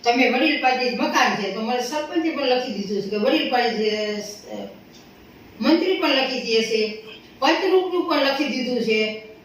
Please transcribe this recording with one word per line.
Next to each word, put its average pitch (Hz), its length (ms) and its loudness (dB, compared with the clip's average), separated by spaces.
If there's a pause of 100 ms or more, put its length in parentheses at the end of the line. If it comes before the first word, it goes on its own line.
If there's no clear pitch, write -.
તમે 247 260 4
વડીલ 294 320 2
પાસે 247 300 2
જ - 80 -4
મકાન 208 440 2
છે, 190 80 -4
તો 220 100 -6
મને 247 200 -2
સરપંચે 311 480 -2
પણ 285 160 -2
લખી 247 280 0
દીધું 196 280 -4
છે 196 80 -8
કે 208 60 -4
વડીલ 262 360 2
પાસે, 220 400 0
અ, 208 760 -6 (920)
મંત્રી 349 320 4
પણ 330 160 0
લખી 262 300 0
દે 226 240 2
છે, 214 340 -2 (420)
પંચરૂપનું 349 680 2
પણ 294 120 2
લખી 277 240 0
દીધું 247 360 -2
છે 214 400 0 (240)